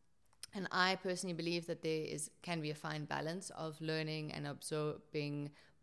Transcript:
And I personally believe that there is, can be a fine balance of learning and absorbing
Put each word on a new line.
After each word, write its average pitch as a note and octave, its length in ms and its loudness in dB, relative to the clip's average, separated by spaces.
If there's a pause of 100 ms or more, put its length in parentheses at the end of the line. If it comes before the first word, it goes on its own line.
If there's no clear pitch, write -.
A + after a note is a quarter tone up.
(540)
And F#3+ 180 -2
I F#3 300 6
personally F3+ 320 0
believe E3+ 340 2
that D#3+ 140 -2
there D#3+ 240 2
is, D3+ 240 -2 (120)
can E3+ 200 0
be D3+ 80 0
a D3+ 60 -2
fine D3+ 300 -4
balance D3+ 460 -2
of D#3+ 280 -6
learning D#3 540 0
and D3 120 -4
absorbing D3 1040 -2 (340)